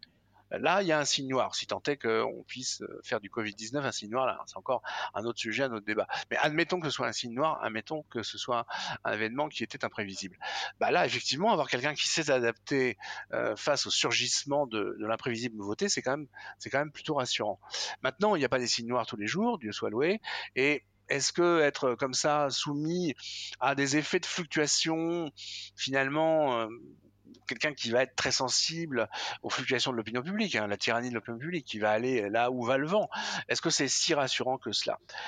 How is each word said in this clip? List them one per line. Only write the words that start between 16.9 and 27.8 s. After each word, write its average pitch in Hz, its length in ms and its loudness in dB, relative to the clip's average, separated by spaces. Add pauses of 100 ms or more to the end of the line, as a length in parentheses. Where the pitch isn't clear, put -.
plutôt - 220 -4
rassurant. 117 440 0 (440)
Maintenant, 190 340 2
il 151 40 0
n'y 135 40 4
a 120 60 2
pas 135 80 2
des 123 80 0
signes 117 220 -2
noirs 120 180 2
tous 120 100 -8
les 104 100 -4
jours, 202 320 0
Dieu 107 140 -6
soit 107 160 -2
loué, 151 320 2 (340)
et 139 300 2 (240)
est-ce 143 240 0
que 175 300 6
être 135 320 2
comme 131 180 -2
ça 147 380 2
soumis 156 640 0 (440)
à 135 160 2
des 139 220 2
effets 151 240 2
de - 60 -8
fluctuation, 160 1040 0 (460)
finalement... 139 840 4
Euh, 113 60 0 (800)
quelqu'un 131 260 -2
qui 117 160 -4